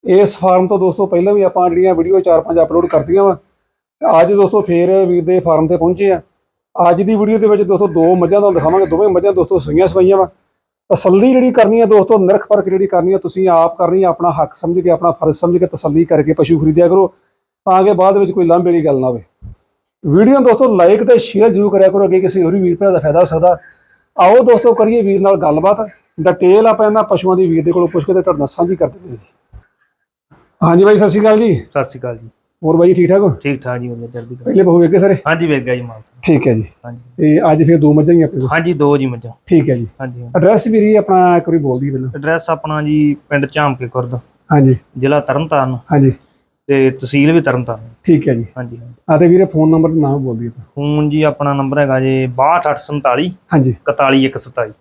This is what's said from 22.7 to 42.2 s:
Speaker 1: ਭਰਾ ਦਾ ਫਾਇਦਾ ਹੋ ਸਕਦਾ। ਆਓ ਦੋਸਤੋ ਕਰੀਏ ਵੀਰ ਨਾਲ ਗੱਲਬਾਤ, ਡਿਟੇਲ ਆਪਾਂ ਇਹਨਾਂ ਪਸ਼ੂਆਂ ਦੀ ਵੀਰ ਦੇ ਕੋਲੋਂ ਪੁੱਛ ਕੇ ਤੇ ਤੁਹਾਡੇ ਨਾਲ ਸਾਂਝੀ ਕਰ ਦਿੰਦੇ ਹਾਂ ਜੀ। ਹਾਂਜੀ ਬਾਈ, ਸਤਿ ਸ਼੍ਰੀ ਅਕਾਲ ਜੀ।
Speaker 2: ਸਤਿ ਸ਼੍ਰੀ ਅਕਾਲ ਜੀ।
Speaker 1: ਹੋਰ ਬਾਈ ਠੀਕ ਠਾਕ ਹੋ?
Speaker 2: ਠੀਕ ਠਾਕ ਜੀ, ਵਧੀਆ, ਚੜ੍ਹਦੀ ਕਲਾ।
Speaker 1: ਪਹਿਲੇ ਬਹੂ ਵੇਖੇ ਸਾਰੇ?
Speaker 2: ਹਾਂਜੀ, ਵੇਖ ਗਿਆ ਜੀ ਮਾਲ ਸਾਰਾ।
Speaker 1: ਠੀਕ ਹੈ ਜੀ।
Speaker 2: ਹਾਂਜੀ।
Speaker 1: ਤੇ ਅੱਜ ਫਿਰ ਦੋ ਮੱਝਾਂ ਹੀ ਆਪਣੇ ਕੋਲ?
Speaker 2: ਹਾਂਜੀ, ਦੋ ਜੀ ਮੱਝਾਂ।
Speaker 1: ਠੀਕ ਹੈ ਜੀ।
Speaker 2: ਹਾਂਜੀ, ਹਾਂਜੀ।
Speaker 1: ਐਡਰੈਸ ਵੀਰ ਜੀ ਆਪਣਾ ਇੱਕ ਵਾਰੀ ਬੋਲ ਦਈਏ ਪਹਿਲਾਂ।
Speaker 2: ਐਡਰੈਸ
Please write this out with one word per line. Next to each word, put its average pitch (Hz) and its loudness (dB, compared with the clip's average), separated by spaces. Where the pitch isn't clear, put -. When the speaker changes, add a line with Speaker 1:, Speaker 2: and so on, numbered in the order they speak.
Speaker 1:
ਭਰਾ 196 0
ਦਾ 175 0
ਫਾਇਦਾ 151 0
ਹੋ 180 4
ਸਕਦਾ। 165 0
ਆਓ 208 4
ਦੋਸਤੋ 233 4
ਕਰੀਏ 226 0
ਵੀਰ 196 0
ਨਾਲ 196 2
ਗੱਲਬਾਤ, 180 -2
ਡਿਟੇਲ 185 2
ਆਪਾਂ 220 0
ਇਹਨਾਂ 214 0
ਪਸ਼ੂਆਂ 185 -2
ਦੀ 185 0
ਵੀਰ 165 0
ਦੇ 170 -2
ਕੋਲੋਂ 175 0
ਪੁੱਛ 165 -4
ਕੇ 185 -2
ਤੇ 185 0
ਤੁਹਾਡੇ 170 -2
ਨਾਲ 139 -2
ਸਾਂਝੀ 175 -4
ਕਰ 156 -4
ਦਿੰਦੇ 180 -14
ਹਾਂ 120 -16
ਜੀ। - -20
ਹਾਂਜੀ 170 2
ਬਾਈ, 208 4
ਸਤਿ 202 2
ਸ਼੍ਰੀ 202 0
ਅਕਾਲ 214 4
ਜੀ। 220 0
Speaker 2:
ਸਤਿ 131 -6
ਸ਼੍ਰੀ - -12
ਅਕਾਲ 123 -12
ਜੀ। 113 -20
Speaker 1:
ਹੋਰ 160 0
ਬਾਈ 175 4
ਠੀਕ 175 2
ਠਾਕ 196 2
ਹੋ? 202 2
Speaker 2:
ਠੀਕ 139 -6
ਠਾਕ 123 -8
ਜੀ, 123 -12
ਵਧੀਆ, 117 -14
ਚੜ੍ਹਦੀ 120 -16
ਕਲਾ। - -20
Speaker 1:
ਪਹਿਲੇ 190 2
ਬਹੂ 170 4
ਵੇਖੇ 170 4
ਸਾਰੇ? 190 2
Speaker 2:
ਹਾਂਜੀ, 165 -2
ਵੇਖ 139 -2
ਗਿਆ 123 -4
ਜੀ 123 -10
ਮਾਲ 113 -16
ਸਾਰਾ। - -20
Speaker 1:
ਠੀਕ 151 0
ਹੈ 123 2
ਜੀ। 113 -2
Speaker 2:
ਹਾਂਜੀ। 120 -18
Speaker 1:
ਤੇ 156 2
ਅੱਜ 156 2
ਫਿਰ 160 4
ਦੋ 151 2
ਮੱਝਾਂ 151 2
ਹੀ 165 4
ਆਪਣੇ 147 -2
ਕੋਲ? 131 -4
Speaker 2:
ਹਾਂਜੀ, 165 -2
ਦੋ 143 0
ਜੀ 135 -2
ਮੱਝਾਂ। 117 -10
Speaker 1:
ਠੀਕ 147 2
ਹੈ 131 0
ਜੀ। 117 -8
Speaker 2:
ਹਾਂਜੀ, 123 -12
ਹਾਂਜੀ। 120 -16
Speaker 1:
ਐਡਰੈਸ 208 2
ਵੀਰ 220 2
ਜੀ 214 2
ਆਪਣਾ 185 2
ਇੱਕ 170 -4
ਵਾਰੀ 165 0
ਬੋਲ 127 -4
ਦਈਏ 139 -6
ਪਹਿਲਾਂ। 131 -8
Speaker 2:
ਐਡਰੈਸ 156 -4